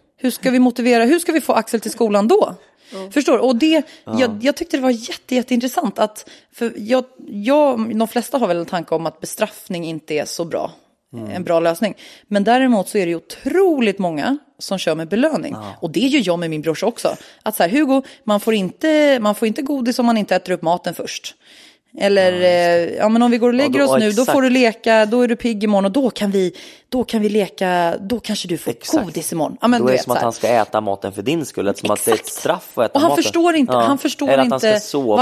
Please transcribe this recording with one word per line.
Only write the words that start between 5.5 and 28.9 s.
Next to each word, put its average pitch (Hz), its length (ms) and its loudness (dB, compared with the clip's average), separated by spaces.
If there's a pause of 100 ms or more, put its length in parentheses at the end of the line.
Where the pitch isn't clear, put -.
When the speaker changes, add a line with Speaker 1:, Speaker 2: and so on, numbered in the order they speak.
Speaker 1:
att, - 300 -4 (260)
för 233 220 -4
jag, 247 280 0 (220)
jag, 233 720 0
de 220 100 0
flesta - 300 -4
har 240 100 2
väl 175 80 0
en 170 100 -4
tanke 170 280 -4
om 160 120 -2
att 156 140 -8
bestraffning 180 640 -8
inte 160 300 -8
är 143 100 -2
så - 200 -8
bra. 156 260 -6 (420)
Speaker 2:
Mm. 113 180 -12
Speaker 1:
En 180 140 -8
bra 170 160 0
lösning. 170 340 -2 (320)
Men 202 180 0
däremot 240 440 2
så 214 100 -2
är 185 80 2
det 170 40 -2
ju 170 60 -2
otroligt 277 840 0
många 180 400 -2 (200)
som - 200 -6
kör 165 160 0
med 160 140 -6
belöning. 220 440 -2
Speaker 2:
Ja. 104 280 -12
Speaker 1:
Och 170 100 -6
det 156 100 -2
gör 269 240 2
jag 170 140 0
med 170 120 -4
min 156 120 -6
brorsa 160 240 -2
också. - 300 -2 (260)
Att - 140 -6
så - 60 0
här, 170 80 2
"Hugo, 269 320 2 (220)
man 208 160 0
får 226 140 0
inte, 285 640 2
man 208 140 0
får 220 140 -2
inte 233 140 -4
godis 262 360 -4
om 240 80 2
man 233 100 2
inte 196 200 0
äter 185 160 -4
upp 175 100 -4
maten 170 320 -2
först." - 400 -12 (640)
Eller, 196 340 4
Speaker 2:
Ja, 180 60 -2
just 180 40 2
det. 175 520 4
Speaker 1:
eh, - 40 -8
"Ja, 214 100 2
men 226 140 4
om 240 80 4
vi 240 80 2
går 233 100 2
och 240 60 2
Speaker 2:
Ja, 247 40 2
Speaker 1:
lägger 277 200 2
Speaker 2:
då, 285 60 4
Speaker 1:
oss 269 60 2
Speaker 2:
ja, 269 80 6
Speaker 1:
nu, 226 60 2
då 214 60 2
Speaker 2:
exakt. 220 220 0
Speaker 1:
får 285 100 4
du 262 80 2
leka, 226 560 2
då 240 160 0
är 247 60 2
du 226 80 0
pigg 226 280 -4
imorgon 202 200 2
och 196 80 0
då 254 180 0
kan 208 200 -4
vi, 190 220 0 (360)
då 247 160 -2
kan 220 180 -2
vi 208 60 0
leka, 180 720 0
då 208 200 -6
kanske 196 280 -6
du 170 100 -4
får - 120 -6
Speaker 2:
Exakt. - 340 -2